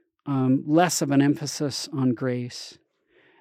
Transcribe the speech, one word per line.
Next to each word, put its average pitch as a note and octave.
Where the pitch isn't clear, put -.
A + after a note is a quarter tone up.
um, C3+
less D#3+
of C#3
an C#3
emphasis C#3+
on C3
grace. B2